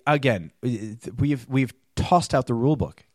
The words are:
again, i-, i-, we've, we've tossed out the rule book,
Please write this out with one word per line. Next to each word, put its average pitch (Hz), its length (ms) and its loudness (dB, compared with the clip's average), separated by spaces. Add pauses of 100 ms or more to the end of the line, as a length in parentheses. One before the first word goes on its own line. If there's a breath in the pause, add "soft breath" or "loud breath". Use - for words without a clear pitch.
(140)
again, 120 380 0 (120)
i-, 110 320 -4 (100)
i-, - 120 -8
we've, 143 320 0
we've 131 240 0 (220)
tossed - 380 2
out 131 140 2
the 120 60 0
rule 131 240 2
book, - 260 -6 (120)